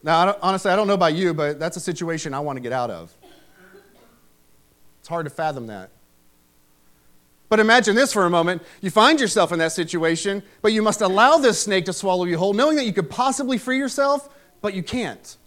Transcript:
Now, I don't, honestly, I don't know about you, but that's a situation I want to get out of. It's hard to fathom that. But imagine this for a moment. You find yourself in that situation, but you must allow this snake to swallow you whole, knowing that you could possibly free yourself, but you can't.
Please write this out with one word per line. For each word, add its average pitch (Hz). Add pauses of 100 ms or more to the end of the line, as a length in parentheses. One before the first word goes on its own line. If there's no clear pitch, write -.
Now, 160
I 175
don't, 202
honestly, 190
I 180
don't 208
know 202
about 170
you, 175
but 147
that's 165
a 175
situation 165
I 135
want 147
to 127
get 120
out 123
of. 82 (1900)
It's -
hard 165
to 143
fathom 139
that. 98 (1600)
But 214
imagine 214
this 262
for 196
a 175
moment. 175 (180)
You 190
find 277
yourself 196
in 170
that 160
situation, 170 (180)
but 220
you 220
must 214
allow 220
this 240
snake 190
to 185
swallow 185
you 175
whole, 196
knowing 294
that 269
you 208
could 175
possibly 262
free 254
yourself, 277 (320)
but 202
you 185
can't. 190 (120)